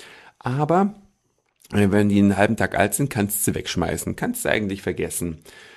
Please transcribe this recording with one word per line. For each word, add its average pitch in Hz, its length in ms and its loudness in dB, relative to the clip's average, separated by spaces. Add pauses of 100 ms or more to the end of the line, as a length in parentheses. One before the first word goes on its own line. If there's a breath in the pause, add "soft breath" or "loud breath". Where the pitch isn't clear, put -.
(380 loud breath)
Aber, 156 560 0 (800)
äh, 101 180 4
wenn 104 200 4
die 101 80 4
einen 101 180 6
halben 107 220 2
Tag - 200 0
alt 101 140 2
sind, 139 160 -2
kannst 101 300 -2
du - 140 0
sie - 20 -2
wegschmeißen, 85 640 -4
kannst - 280 -6
du - 60 0
eigentlich 101 320 -2
vergessen. 85 560 -6 (380 loud breath)